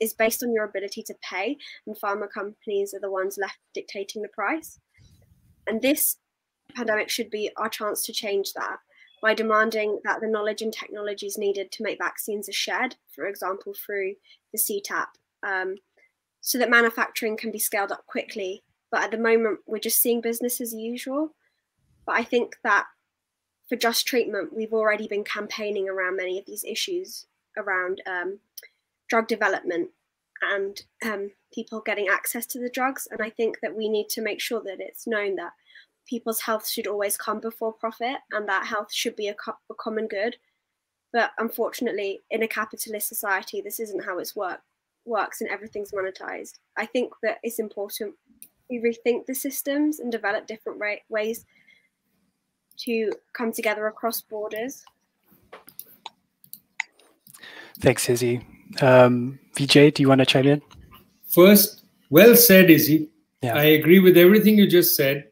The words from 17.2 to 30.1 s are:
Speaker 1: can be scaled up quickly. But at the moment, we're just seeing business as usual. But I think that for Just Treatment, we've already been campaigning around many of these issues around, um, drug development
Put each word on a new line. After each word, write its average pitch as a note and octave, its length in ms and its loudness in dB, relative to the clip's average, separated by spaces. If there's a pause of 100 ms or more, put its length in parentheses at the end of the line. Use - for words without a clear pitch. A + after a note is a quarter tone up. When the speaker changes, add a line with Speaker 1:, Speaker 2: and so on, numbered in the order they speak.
Speaker 1:
can A3 160 -8
be G#3+ 80 -10
scaled G3+ 320 -2
up - 140 -10
quickly. G3+ 580 -10 (260)
But G3+ 140 0
at G3+ 80 -6
the A3+ 60 -4
moment, A3+ 480 2
we're A3 120 -6
just - 240 -2
seeing A#3+ 180 2
business A#3 400 -4
as A#3 140 -8
usual. B3 580 -6 (720)
But - 120 -2
I A#3 80 0
think - 400 -2
that G#3 220 2 (800)
for B3 100 -4
Just A#3 300 0
Treatment, G#3+ 480 -2
we've A3 200 -6
already G#3+ 340 0
been G#3 160 -4
campaigning G#3 640 -6
around F#3+ 300 -4
many F#3 200 -6
of G3 60 -12
these G#3 200 -14
issues F#3+ 600 -8 (320)
around, F#3+ 500 -4
um, F#3 320 -6 (680)
drug A3+ 180 0
development F#3 640 -2 (540)